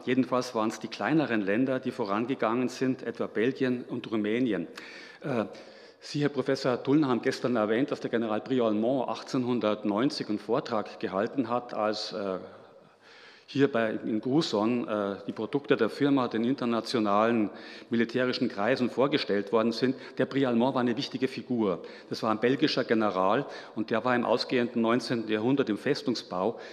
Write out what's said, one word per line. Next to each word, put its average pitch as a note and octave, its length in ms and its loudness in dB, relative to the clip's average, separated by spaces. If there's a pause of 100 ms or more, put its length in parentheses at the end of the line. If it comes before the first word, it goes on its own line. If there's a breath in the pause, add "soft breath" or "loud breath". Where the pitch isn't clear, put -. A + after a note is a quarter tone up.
Jedenfalls B2 500 2
waren A2 140 2
es - 100 -8
die A2+ 80 -10
kleineren A#2+ 540 0
Länder, B2 400 0
die B2 100 -6
vorangegangen A#2 760 0
sind, C3 340 -2
etwa A2+ 240 -4
Belgien B2+ 640 0
und A#2+ 200 -8
Rumänien. G#2+ 580 0 (520 loud breath)
Äh, B2 240 -2 (560 loud breath)
Sie, - 220 -4
Herr D3 80 2
Professor C3 520 0
Tulln, D3 240 4
haben B2 160 0
gestern B2 360 0
erwähnt, A2 340 2
dass C3+ 80 -6
der B2 120 -6
General A2+ 280 0
Brialmont A#2 680 2
achtzehnhundertneunzig A2+ 1200 0
einen G#2+ 100 0
Vortrag A2+ 640 -2
gehalten A2 480 -2
hat, A#2+ 240 -2
als, G#2+ 400 -2
äh, G2 240 -4 (1120 loud breath)
hier C3+ 220 4
bei, A2+ 340 0
in A2+ 160 0
Gruson, A#2+ 680 2
äh, G2+ 280 -2 (100)
die B2 60 -8
Produkte B2 440 0
der A2 140 2
Firma C#3 380 0
den A2+ 160 -2
internationalen A2+ 1040 2 (400 loud breath)
militärischen B2 580 0
Kreisen A2 440 0
vorgestellt G#2+ 600 0
worden A2+ 200 4
sind. C3 240 0 (240 loud breath)
Der B2+ 80 0
Brialmont B2+ 480 2
war B2+ 60 0
eine A#2+ 160 0
wichtige - 300 -2
Figur. A2 540 0 (280 loud breath)
Das - 120 -8
war A#2 80 2
ein G#2+ 120 2
belgischer C3 420 4
General G#2+ 640 2 (280 loud breath)
und A2 160 -4
der A2+ 160 0
war B2+ 100 2
im A#2 80 2
ausgehenden A#2+ 600 2
neunzehnten A2+ 480 0
Jahrhundert A#2 380 2
im G2+ 100 0
Festungsbau A2+ 800 -2 (140 loud breath)